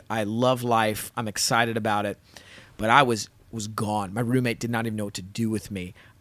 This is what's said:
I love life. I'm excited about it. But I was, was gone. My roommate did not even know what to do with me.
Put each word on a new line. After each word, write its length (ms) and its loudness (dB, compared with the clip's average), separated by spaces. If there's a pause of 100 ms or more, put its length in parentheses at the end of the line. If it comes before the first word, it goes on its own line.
I 140 0
love 400 2
life. 540 0
I'm 100 -4
excited 480 0
about 300 0
it. 120 -4 (600)
But 120 0
I 140 10
was, 260 0 (220)
was 160 -6
gone. 460 -4
My 80 -2
roommate 380 0
did 120 -2
not 160 -2
even 80 -4
know 100 -2
what 100 -8
to 60 -8
do 280 -2
with 200 -4
me. 240 -8 (280)